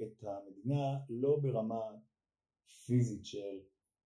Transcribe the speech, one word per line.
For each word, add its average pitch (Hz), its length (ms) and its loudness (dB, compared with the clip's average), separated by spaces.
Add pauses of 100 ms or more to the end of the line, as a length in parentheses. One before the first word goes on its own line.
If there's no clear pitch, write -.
את 107 220 -10
המדינה 107 720 -2 (100)
לא 135 340 4
ברמה 113 380 2 (1040)
פיזית 117 400 2
של, 101 340 -6 (460)